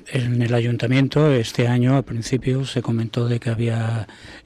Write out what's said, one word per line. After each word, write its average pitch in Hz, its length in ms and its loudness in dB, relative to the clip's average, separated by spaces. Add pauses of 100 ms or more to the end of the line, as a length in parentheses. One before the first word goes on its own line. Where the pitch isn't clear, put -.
(140)
en 120 280 0
el 117 120 0
ayuntamiento 127 760 2
este 120 360 2
año, 123 280 4
al 135 80 2
principio, 127 640 -2
se 123 180 -4
comentó 117 440 -2
de 120 120 0
que 117 100 -4
había, 113 580 -2 (380)